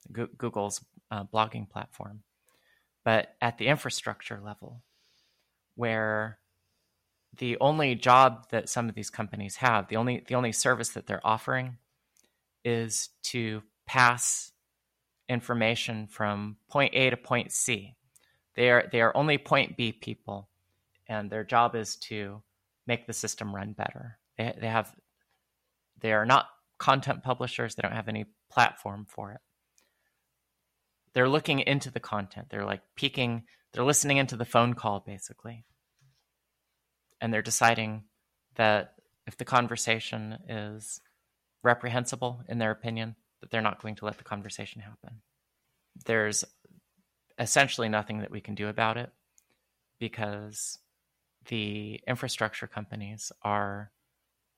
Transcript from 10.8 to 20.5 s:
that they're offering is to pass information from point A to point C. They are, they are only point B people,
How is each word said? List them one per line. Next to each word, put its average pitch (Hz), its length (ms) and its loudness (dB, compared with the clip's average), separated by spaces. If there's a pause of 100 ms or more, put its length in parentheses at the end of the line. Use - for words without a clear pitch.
that - 180 -10
they're - 200 -4
offering 127 480 -2 (880)
is 117 460 -2 (140)
to 110 380 -4 (240)
pass - 680 4 (760)
information 117 800 0
from 104 480 -4 (140)
point 143 240 4
A 131 160 4
to 120 80 0
point 117 340 -2
C. 113 440 -4 (600)
They 123 140 6
are, 120 220 6
they 117 100 2
are 117 140 4
only 147 220 4
point - 400 0
B 117 140 0
people, 104 580 -12 (580)